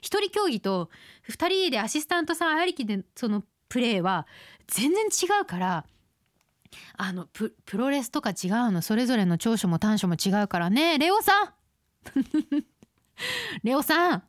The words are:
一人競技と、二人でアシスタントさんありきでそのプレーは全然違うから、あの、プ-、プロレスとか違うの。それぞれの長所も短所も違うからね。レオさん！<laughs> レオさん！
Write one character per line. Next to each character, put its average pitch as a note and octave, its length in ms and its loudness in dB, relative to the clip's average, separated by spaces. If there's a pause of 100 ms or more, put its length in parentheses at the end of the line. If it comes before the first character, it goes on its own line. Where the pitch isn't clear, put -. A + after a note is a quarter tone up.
一 - 180 -2
人 G4+ 120 0
競 G#4 180 0
技 A3+ 100 -2
と、 F#3 300 -2 (320)
二 - 260 -4
人 F#4+ 240 0
で A#3+ 80 -2
ア G#3+ 80 -2
シ D4+ 140 -2
ス D4+ 60 -8
タ F4 120 0
ン E4 60 0
ト E4 100 -2
さ D#4+ 200 0
ん - 20 0
あ E4+ 80 2
り F4+ 80 -2
き C4+ 120 -6
で G3+ 200 -4 (100)
そ A#3+ 140 -4
の G#3 160 -2 (240)
プ B3+ 100 -2
レ A3+ 220 2
ー - 0 -
は F3+ 260 0 (400)
全 C#4 260 0
然 A4 120 2
違 F#4+ 220 -2 (140)
う - 40 -4
か F3+ 140 -6
ら、 F#3 260 -2 (1120)
あ F#3+ 160 -4
の、 F3+ 200 -8
プ-、 A3 220 -6 (100)
プ - 120 -8
ロ B3+ 120 0
レ C#4 120 0
ス A3+ 80 -8
と D4+ 120 -4
か G#3+ 100 -2
違 F3+ 160 -4
う A3+ 240 2
の。 F3 100 0
そ G#3+ 140 0
れ B3 100 0
ぞ B3 120 2
れ G3+ 80 4
の F3 120 2
長 A3+ 200 0
所 F#3+ 100 0
も E3+ 120 2
短 G#3+ 180 2
所 F#3 100 0
も E3+ 80 2
違 G3 140 0 (140)
う G3+ 40 -2
か F3+ 120 -2
ら E3+ 100 0
ね。 D4+ 280 2
レ D#4 140 2
オ G#4 100 4
さ G4+ 120 4 (100)
ん！ - 100 -8 (500)
<laughs> - 640 -2 (1000)
レ A#3+ 120 2
オ D4 60 2
さ E4 340 2
ん！ F3+ 140 -4